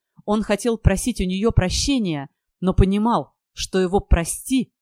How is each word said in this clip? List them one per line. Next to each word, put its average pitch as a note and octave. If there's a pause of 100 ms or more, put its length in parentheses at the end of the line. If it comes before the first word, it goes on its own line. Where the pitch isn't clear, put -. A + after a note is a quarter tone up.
(240)
он G#3
хотел A#3
просить G3+
у G3
нее F#3+
прощения, F3+ (320)
но F3+
понимал, G3 (180)
что -
его F#3
«прости» F#3